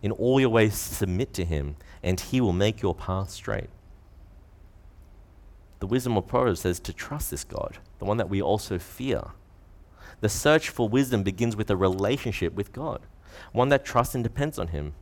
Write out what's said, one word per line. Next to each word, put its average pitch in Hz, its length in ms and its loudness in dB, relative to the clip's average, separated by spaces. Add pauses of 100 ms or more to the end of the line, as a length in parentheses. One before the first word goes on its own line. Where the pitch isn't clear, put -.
In 104 100 0
all 127 280 2
your 131 100 6
ways 110 260 6
submit 95 580 -2
to 92 100 -2
him, 73 320 -2 (280)
and 92 160 0
he - 200 0
will 107 140 4
make 104 280 2
your 92 120 0
path 95 380 -4
straight." - 380 -8 (2000)
The 98 80 -6
wisdom 123 280 0
of 95 120 2
Proverbs 120 340 2
says 90 200 0
to - 120 -8
trust - 380 -8
this - 120 -8
God, - 360 -10 (180)
the - 80 -8
one 104 120 0
that 101 120 -2
we 98 120 0
also 101 360 0
fear. 123 540 -6 (880)
The 107 80 4
search 156 400 4
for 120 180 0
wisdom 123 360 2
begins 104 320 0
with 104 160 -2
a 98 40 4
relationship 98 760 0
with 101 180 -6
God, - 300 -8 (500)
one 123 180 4
that 139 140 4
trusts 123 300 2
and 123 100 0
depends 143 360 -2
on 87 80 -4
him. 73 340 -6